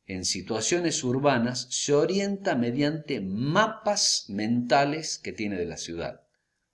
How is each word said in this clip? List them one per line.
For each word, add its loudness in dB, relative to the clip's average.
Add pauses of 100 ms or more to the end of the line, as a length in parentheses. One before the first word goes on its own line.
en -6
situaciones 0
urbanas 2
se 0
orienta 2
mediante 0
mapas 0
mentales 2
que -8
tiene -4
de -2
la -8
ciudad. -8 (540)